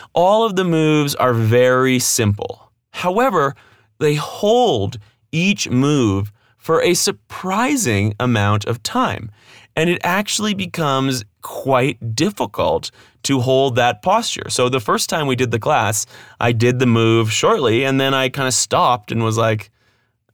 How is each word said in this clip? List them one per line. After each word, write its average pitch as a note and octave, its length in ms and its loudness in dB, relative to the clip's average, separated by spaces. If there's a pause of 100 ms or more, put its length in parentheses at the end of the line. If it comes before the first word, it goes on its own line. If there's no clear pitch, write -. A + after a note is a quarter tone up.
(140)
all G3+ 320 4
of G3 100 -2
the F#3 80 0
moves D#3 520 2
are B2+ 180 2
very B2+ 640 4
simple. - 720 -2 (200)
However, F3+ 640 0 (440)
they D3 160 2
hold E3 840 0 (320)
each F#3+ 380 0
move A#2+ 600 0 (320)
for D#3+ 180 0
a F3 120 2
surprising F#3+ 1300 -2
amount G#2+ 420 2
of A#2 200 -6
time. G#3+ 460 -4 (460)
And D#3+ 140 0
it F3 120 -2
actually G#3 520 -2
becomes C3+ 720 -2 (160)
quite B2+ 760 -2
difficult G2+ 760 -2 (340)
to C3+ 180 0
hold C3 340 2
that A#2+ 260 0
posture. G#3 480 -2
So B2 200 0
the B2+ 100 0
first - 300 -2
time D#3 180 -2
we C3 80 0
did B2 160 -2
the A#2 80 -2
class, A#2 460 0 (340)
I A#2+ 140 2
did A#2+ 260 2
the C3 60 2
move A2+ 480 2
shortly, C3+ 500 0
and C3+ 160 0
then C3+ 140 0
I C3 160 0
kinda C3 240 -4
stopped B2+ 580 0
and A2+ 100 -2
was A2+ 160 0
like, A2+ 340 0 (640)